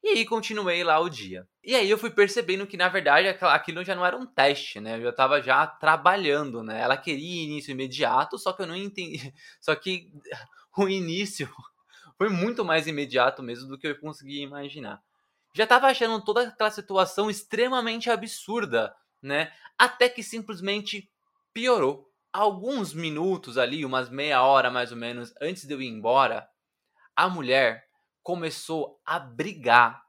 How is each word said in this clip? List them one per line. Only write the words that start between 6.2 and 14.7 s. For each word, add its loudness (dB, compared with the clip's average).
né? -8
Ela 2
queria -8
início -10
imediato, -2
só -4
que -8
eu -6
não -10
entendi. -10
<laughs> -20
Só 0
que -8
<laughs> -20
o 2
início -4
<laughs> -20
foi 0
muito -2
mais 2
imediato 0
mesmo -12
do -14
que -10
eu -6
conseguia -12
imaginar. -12